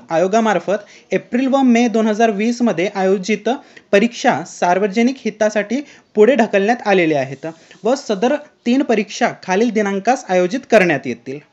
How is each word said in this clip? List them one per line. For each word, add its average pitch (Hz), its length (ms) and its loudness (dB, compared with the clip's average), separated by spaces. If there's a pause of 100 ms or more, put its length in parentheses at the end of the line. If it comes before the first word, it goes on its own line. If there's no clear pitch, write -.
(100)
आयोगामार्फत 190 1000 -2
एप्रिल 240 340 -2
व 269 160 2
मे 247 260 4
दोन 220 180 0
हजार 220 240 2
वीस 220 320 -2
मध्ये 190 320 0
आयोजित 202 540 -2 (440)
परीक्षा 208 460 2 (100)
सार्वजनिक 202 760 0
हितासाठी 214 560 -2 (340)
पुढे 214 200 6
ढकलण्यात 214 540 0
आलेल्या 165 320 2
आहेत 135 260 -8 (380)
व 233 140 2
सदर 233 360 -2 (320)
तीन 262 160 2
परीक्षा 214 500 -2 (100)
खालील 208 280 0
दिनांकास 202 580 -2
आयोजित 180 320 0 (100)
करण्यात 170 360 2
येतील. 131 320 -10 (140)